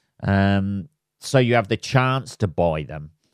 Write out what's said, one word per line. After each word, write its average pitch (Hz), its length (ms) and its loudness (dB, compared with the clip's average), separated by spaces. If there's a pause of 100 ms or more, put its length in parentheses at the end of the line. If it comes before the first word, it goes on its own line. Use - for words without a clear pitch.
(220)
um, 98 680 0 (300)
so - 220 0
you 123 140 2
have 117 120 2
the 107 100 0
chance 131 600 -2
to 107 100 -2
buy 80 380 -2
them. 76 260 -14 (240)